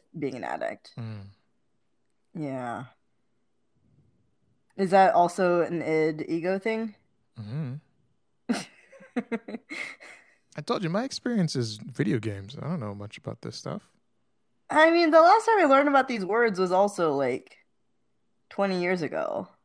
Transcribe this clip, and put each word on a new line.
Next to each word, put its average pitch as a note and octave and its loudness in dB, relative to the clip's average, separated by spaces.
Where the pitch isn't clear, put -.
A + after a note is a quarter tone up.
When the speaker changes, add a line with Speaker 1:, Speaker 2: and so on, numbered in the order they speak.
Speaker 1:
being C#3 -6
an - -10
addict. - -8
Speaker 2:
Mm. A2 -12
Speaker 1:
Yeah. B2+ -8
Is G3 -2
that F#3+ 8
also F3 2
an E3 -2
id D#3 0
ego E3+ -2
thing? A3 -4
Speaker 2:
Mm-hmm. B2 -8
Speaker 1:
<laughs> A3+ -2
Speaker 2:
I D#3 -8
told A#3 -4
you, D#3+ -4
my G#3 -2
experience A#3 -2
is A2+ -4
video C#3+ -4
games. G2 -8
I - -10
don't D#3+ -6
know G#2 -8
much G#2 -14
about - -12
this - -10
stuff. - -10
Speaker 1:
I D#4 6
mean, E4+ 4
the D#4+ 8
last G#4 6
time A4 4
I F4 6
learned C#4 6
about C4+ 4
these A3+ -4
words G#3+ 0
was F3+ 0
also, F#3 2
like, C3 -2
twenty F#3+ -2
years F3+ -2
ago, - -4